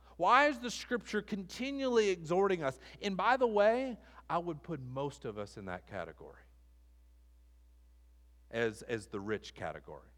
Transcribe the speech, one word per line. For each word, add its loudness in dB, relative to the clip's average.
Why 6
is 0
the -6
Scripture -4
continually 0
exhorting 2
us? 0
And -2
by 4
the 4
way, 4
I 0
would -4
put -6
most -6
of -8
us -8
in -10
that -8
category -10
as, -2
as -6
the -6
rich -6
category. -10